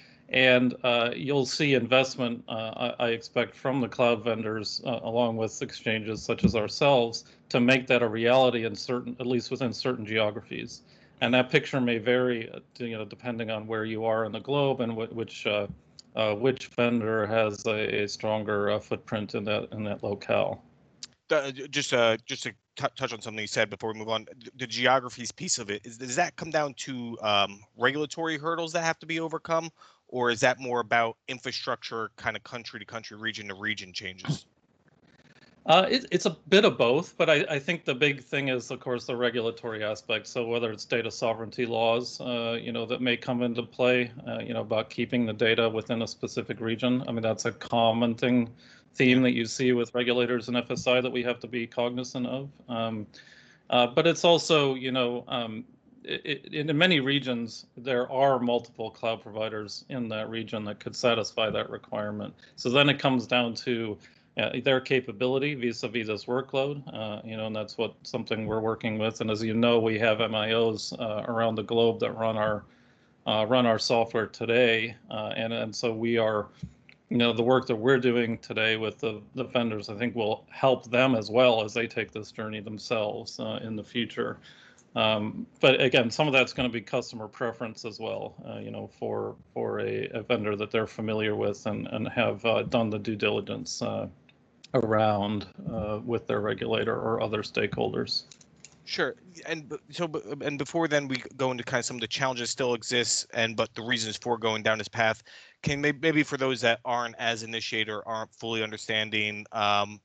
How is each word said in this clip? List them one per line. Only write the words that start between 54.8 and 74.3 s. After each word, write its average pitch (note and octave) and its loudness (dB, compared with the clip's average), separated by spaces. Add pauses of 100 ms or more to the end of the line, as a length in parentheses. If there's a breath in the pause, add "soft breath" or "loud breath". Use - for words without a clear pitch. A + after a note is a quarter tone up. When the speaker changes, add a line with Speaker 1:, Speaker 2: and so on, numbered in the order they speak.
Speaker 1:
know, B2 0
um, A#2 -6 (400)
it, - -6
it, D3+ -2
in D3 2
many F3 6
regions, B2+ -2 (100)
there B2 -2
are C3+ 4
multiple A#2+ -2
cloud A2+ -4
providers G#2+ -8
in B2 -4
that A2 -6
region A2+ -6
that G#2 -8
could - -12
satisfy A2+ 2
that G#2+ -2
requirement. G#2 -6 (220 loud breath)
So - -2
then C#3+ 6
it C#3 4
comes B2+ 2
down A#2+ 0
to, A2+ -4 (420 soft breath)
uh, G#2+ 0 (120)
their C3 4
capability C3 0
vis-a-vis A#2 -2
this G#2+ -4
workload, C3+ -2 (120)
uh, A2 -8
you A2 -10
know, A2 -4
and A2 -6
that's G#2+ -8
what, A2 -2
something A2+ -4
we're A2 -2
working A2 -2
with. A2 -2
And A2 -2
as G#2+ -2
you A2 0
know, A#2 6
we A2 2
have A2 2
M A2 0
I G#2+ 0
Os, A2+ 0
uh, G#2+ -4
around A2+ 0
the G#2+ -4
globe A#2 4
that A2+ 0
run A2+ -2
our, G#2+ 0 (600 soft breath)
uh, G#2+ 2
run B2 6
our A2+ 4
software A#2 2
today, A#2 2 (160)